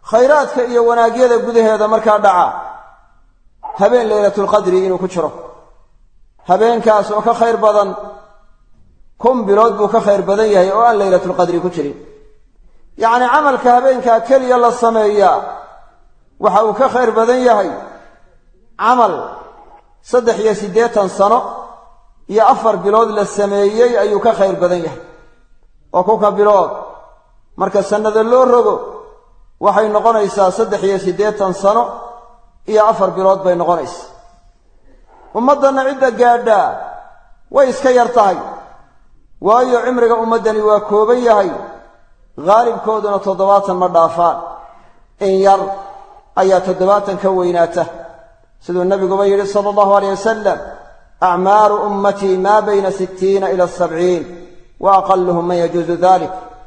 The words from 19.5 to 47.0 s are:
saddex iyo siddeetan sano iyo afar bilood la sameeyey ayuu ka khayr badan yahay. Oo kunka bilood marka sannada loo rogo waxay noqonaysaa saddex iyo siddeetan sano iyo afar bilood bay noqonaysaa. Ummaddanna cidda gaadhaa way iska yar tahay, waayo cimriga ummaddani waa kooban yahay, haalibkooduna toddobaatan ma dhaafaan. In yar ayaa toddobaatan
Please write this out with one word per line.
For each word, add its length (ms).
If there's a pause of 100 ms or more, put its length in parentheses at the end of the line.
saddex 380
iyo 160
siddeetan 540
sano 300 (920)
iyo 180
afar 300
bilood 320
la 160
sameeyey 720
ayuu 220
ka 140
khayr 220
badan 280
yahay. 180 (920)
Oo 100
kunka 280
bilood 400 (840)
marka 260
sannada 400
loo 220
rogo 300 (840)
waxay 280
noqonaysaa 640
saddex 320
iyo 160
siddeetan 540
sano 300 (840)
iyo 180
afar 260
bilood 320
bay 120
noqonaysaa. 580 (1200)
Ummaddanna 480
cidda 280
gaadhaa 560 (840)
way 180
iska 220
yar 160
tahay, 300 (1040)
waayo 420
cimriga 320
ummaddani 480
waa 160
kooban 400
yahay, 320 (840)
haalibkooduna 840
toddobaatan 580
ma 120
dhaafaan. 480 (840)
In 120 (100)
yar 160 (760)
ayaa 260
toddobaatan 580